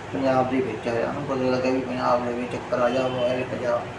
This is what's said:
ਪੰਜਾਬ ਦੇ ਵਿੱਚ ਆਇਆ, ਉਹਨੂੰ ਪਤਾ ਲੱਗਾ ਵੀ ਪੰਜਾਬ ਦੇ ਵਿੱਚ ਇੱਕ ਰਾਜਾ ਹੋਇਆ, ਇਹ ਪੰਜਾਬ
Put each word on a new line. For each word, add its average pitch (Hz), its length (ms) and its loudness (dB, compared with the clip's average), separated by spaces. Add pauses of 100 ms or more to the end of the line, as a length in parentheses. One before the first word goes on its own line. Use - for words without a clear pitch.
(140)
ਪੰਜਾਬ 131 360 2
ਦੇ 131 120 2
ਵਿੱਚ 110 260 -4
ਆਇਆ, 117 200 0
ਉਹਨੂੰ 143 160 -4
ਪਤਾ 127 260 0
ਲੱਗਾ 127 200 2
ਵੀ 131 120 2
ਪੰਜਾਬ 123 440 0
ਦੇ 120 80 -2
ਵਿੱਚ 123 200 -4
ਇੱਕ - 200 -6
ਰਾਜਾ 127 340 2
ਹੋਇਆ, 127 260 0
ਇਹ 127 120 -2
ਪੰਜਾਬ 120 360 -2 (180)